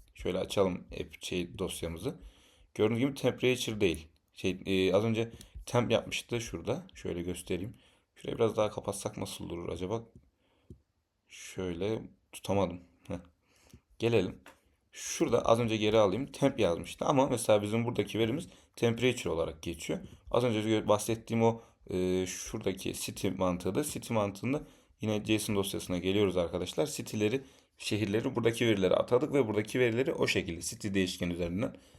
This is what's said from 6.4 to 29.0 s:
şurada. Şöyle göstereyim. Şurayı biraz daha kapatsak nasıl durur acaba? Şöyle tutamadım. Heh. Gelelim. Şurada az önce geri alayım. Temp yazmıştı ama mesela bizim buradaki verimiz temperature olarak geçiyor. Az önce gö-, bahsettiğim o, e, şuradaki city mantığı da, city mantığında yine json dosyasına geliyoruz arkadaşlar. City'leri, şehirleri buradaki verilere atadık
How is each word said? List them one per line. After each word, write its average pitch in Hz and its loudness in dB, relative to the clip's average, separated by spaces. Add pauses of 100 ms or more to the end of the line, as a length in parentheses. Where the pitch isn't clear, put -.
şurada. - -4
Şöyle 87 -6
göstereyim. 90 -6 (380)
Şurayı - -8
biraz 110 2
daha 107 2
kapatsak - -6
nasıl 95 -8
durur 85 -8
acaba? 92 -4 (1300)
Şöyle 92 -6 (300)
tutamadım. 90 -2 (280)
Heh. 92 -8 (840)
Gelelim. 110 2 (540)
Şurada - 0
az 117 6
önce 113 0
geri 107 4
alayım. 107 4
Temp - 0
yazmıştı 85 0
ama 139 4
mesela 110 4
bizim 113 -2
buradaki 104 -2
verimiz 117 -2 (280)
temperature 117 0
olarak 82 -2
geçiyor. - -4 (320)
Az 127 2
önce 110 0
gö-, 107 2
bahsettiğim 113 2
o, 113 4 (280)
e, 92 0
şuradaki 95 -6
city - -6
mantığı 92 0
da, 147 0
city - -8
mantığında 113 -2 (380)
yine 107 0
json 107 0
dosyasına 92 -2
geliyoruz 95 2
arkadaşlar. 90 -2
City'leri, 117 -2 (380)
şehirleri 110 -2
buradaki 120 2
verilere 98 4
atadık - 2